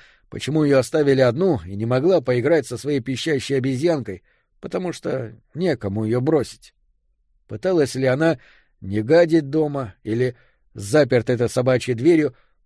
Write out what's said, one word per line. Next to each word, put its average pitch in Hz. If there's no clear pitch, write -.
почему 156
её 139
оставили 139
одну, 127
и 98
не 110
могла 143
поиграть 127
со 120
своей 143
пищащей 135
обезьянкой, 131
потому 180
что 131
некому 120
её 113
бросить. 139
Пыталась 151
ли 131
она 147
не 98
гадить 156
дома, 143
или, 123
запертой 120
этой 117
собачьей 127
дверью, 151